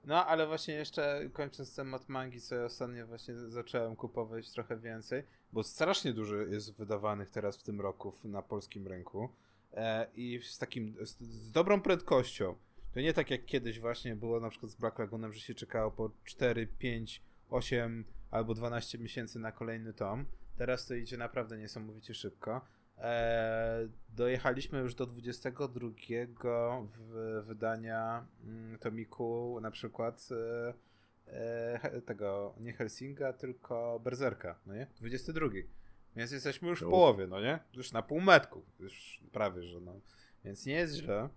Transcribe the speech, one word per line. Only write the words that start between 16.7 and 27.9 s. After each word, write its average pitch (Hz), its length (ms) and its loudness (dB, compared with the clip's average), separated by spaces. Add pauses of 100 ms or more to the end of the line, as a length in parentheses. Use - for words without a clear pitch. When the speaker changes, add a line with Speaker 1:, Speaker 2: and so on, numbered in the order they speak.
Speaker 1:
osiem 117 540 0 (260)
albo 113 240 2
dwanaście 117 440 -2
miesięcy 117 400 -6
na 110 140 -4
kolejny 113 400 -6
tom. 107 340 -2 (320)
Teraz 123 280 2
to 127 80 -2
idzie 120 220 -4
naprawdę 117 420 -2
niesamowicie 107 560 -8
szybko. 110 460 -4 (380)
E, 113 880 2 (200)
dojechaliśmy 127 680 2
już 123 160 0
do 127 120 0
dwudziestego 120 640 -4
drugiego 120 1200 -2
w-, 110 580 -6
wydania, 113 800 -2 (180)